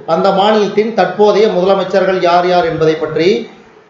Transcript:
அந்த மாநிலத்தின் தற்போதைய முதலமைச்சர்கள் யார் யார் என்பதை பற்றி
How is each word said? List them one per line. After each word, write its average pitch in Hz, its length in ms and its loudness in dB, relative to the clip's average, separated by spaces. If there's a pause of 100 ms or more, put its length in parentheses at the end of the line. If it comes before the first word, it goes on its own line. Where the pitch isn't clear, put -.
அந்த 180 260 0
மாநிலத்தின் 208 600 0
தற்போதைய 208 540 2
முதலமைச்சர்கள் 185 720 0
யார் 175 260 2
யார் 180 180 2
என்பதை 156 300 0
பற்றி 160 560 -2 (400)